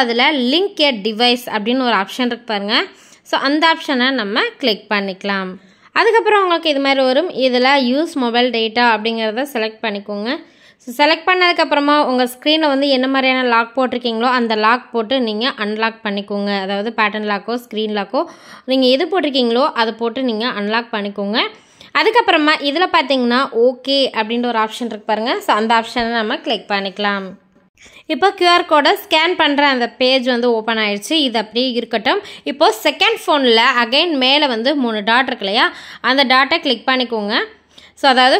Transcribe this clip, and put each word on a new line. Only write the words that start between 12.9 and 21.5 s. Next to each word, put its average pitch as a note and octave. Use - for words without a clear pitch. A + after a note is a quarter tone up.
என்ன C4
மாதிரியான C4
லாக் A#3
போட்டிருக்கீங்களோ B3
அந்த A3+
லாக் B3
போட்டு A3+
நீங்க G#3+
அன்லாக் A3
பண்ணிக்கோங்க. G3+
அதாவது G3+
பேட்டர்ன் G#3+
லாக்கோ G3+
ஸ்க்ரீன் G#3+
லாக்கோ G3+
நீங்க C4
எது D4
போட்டிருக்கீங்களோ C4+
அதை A3
போட்டு A#3
நீங்க A3
அன்லாக் A3
பண்ணிக்கோங்க. G3+